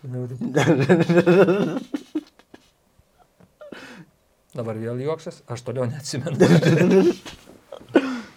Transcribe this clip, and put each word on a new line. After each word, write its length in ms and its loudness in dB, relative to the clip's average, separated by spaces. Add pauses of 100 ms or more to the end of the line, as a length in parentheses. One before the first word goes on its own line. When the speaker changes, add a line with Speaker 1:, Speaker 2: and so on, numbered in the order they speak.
Speaker 1:
nu, 240 -10
taip. 120 -14
Speaker 2:
<laughs> 1600 2 (2500)
Speaker 1:
Dabar 260 -10
vėl 240 -10
juoksis, 460 -10
aš 180 -12
toliau 240 -6
neatsimenu. 480 -8 (2000)